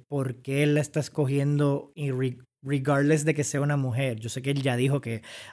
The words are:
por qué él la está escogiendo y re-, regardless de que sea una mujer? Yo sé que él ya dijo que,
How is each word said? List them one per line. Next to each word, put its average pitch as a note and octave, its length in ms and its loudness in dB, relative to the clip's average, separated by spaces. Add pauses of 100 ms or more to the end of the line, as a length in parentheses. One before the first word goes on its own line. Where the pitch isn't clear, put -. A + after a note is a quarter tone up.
por B2+ 340 -4
qué C3+ 220 0
él D3 100 4
la D3 80 4
está - 180 -4
escogiendo C#3+ 960 0
y C#3+ 160 -4
re-, B2+ 280 -2 (280)
regardless C#3+ 580 2
de D#3 100 2
que C#3+ 100 0
sea C#3 160 -2
una C#3+ 160 0
mujer? B2+ 420 -2
Yo A2+ 100 -10
sé B2+ 140 -8
que C3+ 80 -2
él C#3 120 0
ya C3 120 2
dijo C3+ 260 2
que, A2+ 220 -6 (300)